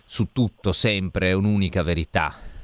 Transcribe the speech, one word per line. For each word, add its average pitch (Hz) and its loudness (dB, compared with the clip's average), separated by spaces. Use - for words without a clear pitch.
su - -4
tutto 107 0
sempre 92 0
un'unica 98 2
verità, 80 0